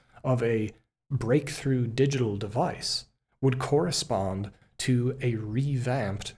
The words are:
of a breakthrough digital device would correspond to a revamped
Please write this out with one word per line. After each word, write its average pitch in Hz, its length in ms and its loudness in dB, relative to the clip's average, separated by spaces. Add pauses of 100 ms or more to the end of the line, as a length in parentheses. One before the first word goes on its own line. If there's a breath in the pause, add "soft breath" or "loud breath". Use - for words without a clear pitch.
(240 soft breath)
of 127 200 2
a 113 280 0 (380)
breakthrough 131 760 0
digital 123 500 2
device 110 680 -4 (360)
would 131 180 2
correspond 101 920 0 (260 soft breath)
to 123 440 2
a 120 140 0
revamped 120 1040 -2